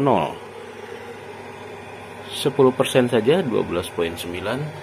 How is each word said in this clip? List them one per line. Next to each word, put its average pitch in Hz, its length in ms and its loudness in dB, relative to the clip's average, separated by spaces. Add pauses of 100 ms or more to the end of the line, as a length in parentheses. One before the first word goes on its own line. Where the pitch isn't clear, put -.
nol. 98 480 2 (1800)
Sepuluh 135 400 4
persen 127 320 4
saja, 120 320 4
dua 107 240 2
belas 87 240 -2
poin 85 240 -2
sembilan. 90 480 -4 (240)